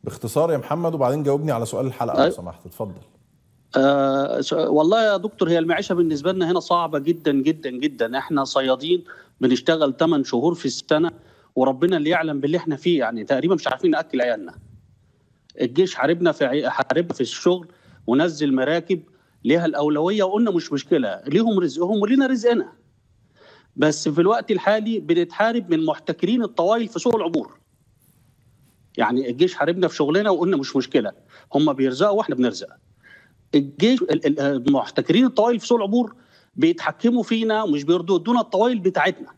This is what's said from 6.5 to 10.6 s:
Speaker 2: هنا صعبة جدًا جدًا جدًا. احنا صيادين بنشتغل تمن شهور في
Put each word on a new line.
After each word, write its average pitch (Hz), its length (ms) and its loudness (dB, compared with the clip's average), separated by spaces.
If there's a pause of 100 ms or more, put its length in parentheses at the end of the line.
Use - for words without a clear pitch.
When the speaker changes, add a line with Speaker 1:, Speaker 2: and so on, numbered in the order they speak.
Speaker 2:
هنا 180 100 2
صعبة 165 380 -2
جدًا 156 340 0
جدًا 139 380 0
جدًا. 123 480 -4
احنا 139 260 -2
صيادين 135 600 0 (360)
بنشتغل 135 520 2
تمن 160 320 0
شهور 143 300 0
في 160 120 -10